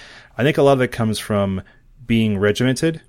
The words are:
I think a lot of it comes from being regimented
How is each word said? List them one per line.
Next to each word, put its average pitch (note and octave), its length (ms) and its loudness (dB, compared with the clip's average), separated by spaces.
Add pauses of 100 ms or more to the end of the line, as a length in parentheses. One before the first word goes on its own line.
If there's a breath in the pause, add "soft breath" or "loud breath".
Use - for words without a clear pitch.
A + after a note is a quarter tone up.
(400 loud breath)
I - 40 0
think - 140 0
a D#3 60 4
lot C#3 100 6
of C3 80 0
it B2 100 0
comes A2 280 -4
from G2 420 -2 (460 soft breath)
being A2 320 0
regimented C3 680 0